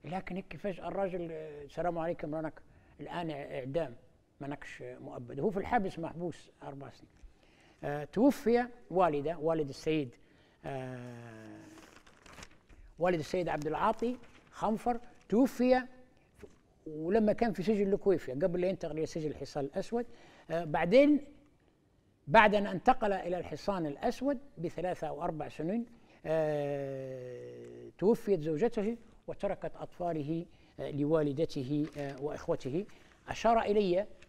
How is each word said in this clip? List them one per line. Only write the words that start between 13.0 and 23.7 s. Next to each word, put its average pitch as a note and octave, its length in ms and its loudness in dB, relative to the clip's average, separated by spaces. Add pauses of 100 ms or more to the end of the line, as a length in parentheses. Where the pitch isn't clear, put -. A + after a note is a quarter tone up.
السيد E3 300 -2
عبد D3+ 180 -2
العاطي A3+ 500 0 (340)
خنفر، A3 500 2 (280)
توفي B3+ 540 6 (1040)
ولما F#3 460 2
كان A#3 200 2
في F3+ 100 -4
سجن G3+ 300 4
الكويفية F#3 400 2
قبل F3 280 0
لا F3+ 80 2
ينتقل D#3+ 300 -4
إلى D#3 80 0
سجن D3+ 240 -4
الحصان C#3 340 -6
الأسود. A3+ 420 -4 (440)
آه، E3+ 140 -2
بعدين F#3+ 600 6 (1000)
بعد G#3 280 8
أن G3+ 120 2
انتقل G3+ 460 2
إلى F3+ 260 -2
الحصان E3+ 480 -4